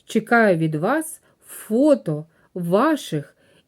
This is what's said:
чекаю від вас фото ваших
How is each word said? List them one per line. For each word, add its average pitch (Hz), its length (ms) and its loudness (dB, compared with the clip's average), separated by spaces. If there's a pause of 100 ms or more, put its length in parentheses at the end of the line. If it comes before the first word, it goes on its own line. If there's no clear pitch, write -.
чекаю 214 520 2
від 160 180 -2
вас 247 460 -4 (240)
фото 214 800 0 (280)
ваших 190 840 -2 (300)